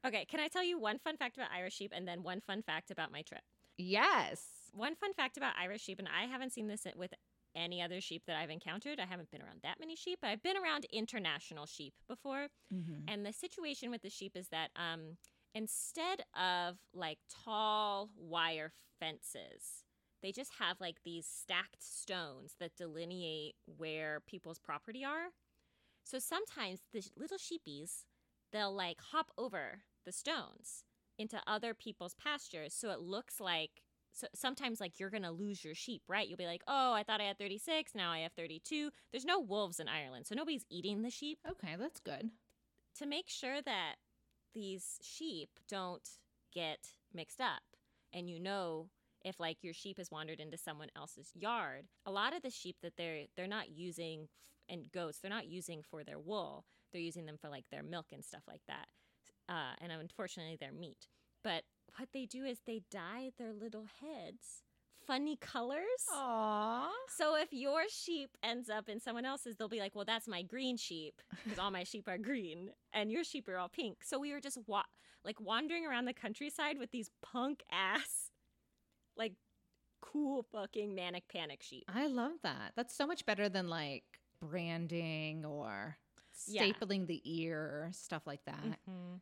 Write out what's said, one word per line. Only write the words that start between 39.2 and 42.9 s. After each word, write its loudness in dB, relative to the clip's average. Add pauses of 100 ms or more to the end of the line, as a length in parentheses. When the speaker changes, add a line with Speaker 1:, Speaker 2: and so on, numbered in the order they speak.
Speaker 1:
no 8
wolves 2
in -2
Ireland, -2
so -4
nobody's 0
eating 0
the 0
sheep. -4
Speaker 2:
Okay, -4
that's -4
good. -2 (640)